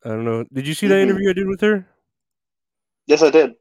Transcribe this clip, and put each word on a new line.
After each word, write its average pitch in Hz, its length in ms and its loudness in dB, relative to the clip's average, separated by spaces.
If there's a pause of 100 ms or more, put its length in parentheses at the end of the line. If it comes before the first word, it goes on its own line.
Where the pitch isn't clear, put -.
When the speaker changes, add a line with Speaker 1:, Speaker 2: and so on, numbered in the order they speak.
Speaker 1:
I 117 60 -12
don't 110 140 -8
know. 113 280 -4
Did 135 140 -8
you 156 80 -6
see 202 140 -6
that 190 80 4
Speaker 2:
Mm-hmm. 196 140 2
Speaker 1:
interview 196 200 -2
I - 40 -2
did 190 140 -4
with 196 140 -8
her? 208 240 0 (1200)
Speaker 2:
Yes, 151 160 4
I 151 80 4
did. 135 300 2